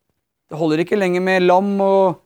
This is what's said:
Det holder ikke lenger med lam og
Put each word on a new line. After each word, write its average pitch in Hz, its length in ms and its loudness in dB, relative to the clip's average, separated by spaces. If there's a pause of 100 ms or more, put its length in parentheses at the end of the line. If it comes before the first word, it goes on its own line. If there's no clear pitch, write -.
(500)
Det 160 80 -14
holder 160 240 -2
ikke 208 160 -2
lenger 180 240 -2
med 185 220 0
lam 190 400 2
og 190 420 0